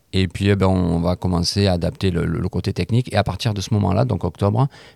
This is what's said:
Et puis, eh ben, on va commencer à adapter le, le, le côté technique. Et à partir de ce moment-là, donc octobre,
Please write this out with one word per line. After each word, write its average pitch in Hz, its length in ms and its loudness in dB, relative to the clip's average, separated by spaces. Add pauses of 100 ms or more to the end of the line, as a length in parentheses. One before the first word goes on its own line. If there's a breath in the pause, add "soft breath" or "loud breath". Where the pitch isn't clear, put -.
(120)
Et 95 140 2
puis, 98 220 -2
eh 101 80 4
ben, 95 100 2
on 90 320 2
va 87 160 0
commencer 90 540 0
à 90 60 2
adapter 85 360 -2
le, 87 160 -2
le, 82 140 -2
le 87 80 -2
côté 87 240 -4
technique. - 400 -2
Et 104 40 0
à 101 60 4
partir 104 320 -2
de 101 60 -6
ce - 140 -4
moment-là, 101 300 2
donc 101 200 -2
octobre, 104 420 0 (300 soft breath)